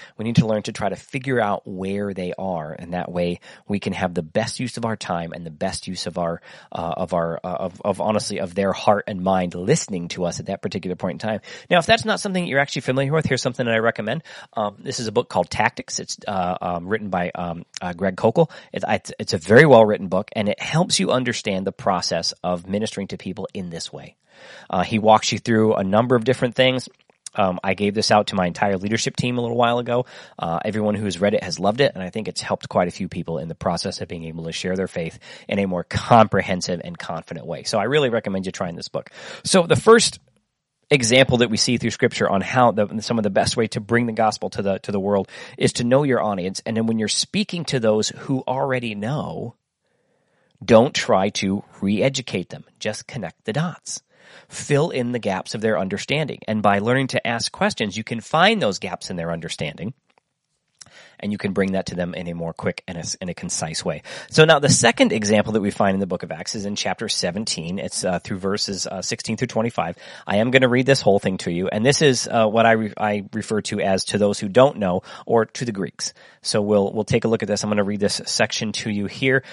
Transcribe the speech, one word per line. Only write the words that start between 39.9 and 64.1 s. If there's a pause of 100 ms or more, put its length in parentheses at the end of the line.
example
that
we
see
through
Scripture
on
how
the,
some
of
the
best
way
to
bring
the
gospel
to
the,
to
the
world (260)
is
to
know
your
audience.
And
then
when
you're
speaking
to
those
who
already
know, (1120)
don't
try
to (160)
re-educate
them. (160)
Just
connect
the
dots. (460)
Fill
in
the
gaps
of
their
understanding.
And
by
learning
to
ask
questions,
you
can
find
those
gaps
in
their
understanding, (1300)
and
you
can
bring
that
to
them
in
a
more
quick
and
a, (180)
in
a
concise
way. (260)